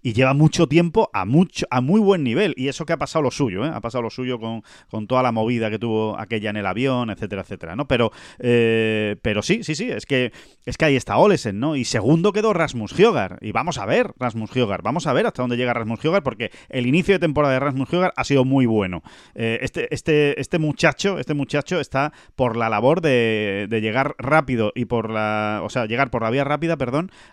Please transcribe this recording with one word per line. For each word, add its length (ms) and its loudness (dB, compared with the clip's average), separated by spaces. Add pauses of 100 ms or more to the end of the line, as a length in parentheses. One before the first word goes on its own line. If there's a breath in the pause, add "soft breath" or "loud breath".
y 100 -2
lleva 220 4
mucho 320 6
tiempo 460 2
a 120 -4
mucho, 460 2
a 100 0
muy 200 2
buen 240 4
nivel. 320 0
Y 120 -4
eso 180 -8
que 60 -2
ha 60 0
pasado 240 -2
lo 80 0
suyo, 360 -2
¿eh? 60 -4
Ha 80 -8
pasado 220 -4
lo 80 -6
suyo 280 -6
con, 240 -8 (280 loud breath)
con 160 -8
toda 160 2
la 100 2
movida 380 0
que 80 -2
tuvo 400 -2
aquella 320 -4
en 60 -4
el 100 -4
avión, 440 -2
etcétera, 320 -8
etcétera, 340 -12
¿no? 120 -4
Pero, 240 2 (260 loud breath)
eh, 840 2
pero 200 0
sí, 200 0
sí, 120 -6
sí. 160 -6
Es 160 -8
que, 260 0 (320 loud breath)
es 120 -8
que 100 0
ahí 100 4
está 220 -2
Olesen, 420 4
¿no? 160 -2
Y 80 -2
segundo 480 2
quedó 200 0
Rasmus 460 -4
Højgaard. 440 2
Y 100 -8
vamos 260 -2
a 80 -6
ver 320 0
Rasmus 320 -4
Højgaard. 320 0
Vamos 240 -2
a 60 2
ver 140 2
hasta 160 -4
dónde 140 -2
llega 180 0
Rasmus 300 -6
Højgaard, 180 2
porque 280 -6 (180 loud breath)
el 180 -4
inicio 280 4
de 40 2
temporada 360 2
de 60 0
Rasmus 320 -2
Højgaard 240 2
ha 80 -2
sido 200 2
muy 220 4
bueno. 360 0 (320 loud breath)
Eh, 280 -2
este, 320 -6
este, 460 2
este 180 -2
muchacho, 600 0
este 160 -6
muchacho 460 -2
está 320 -2 (240 soft breath)
por 200 0
la 120 0
labor 320 2
de, 680 2
de 120 0
llegar 380 0
rápido 560 0
y 100 -4
por 260 -2
la, 540 -2
o 60 -6
sea, 160 -2
llegar 240 0
por 120 -4
la 80 0
vía 140 0
rápida, 320 -2
perdón, 340 -4 (220 loud breath)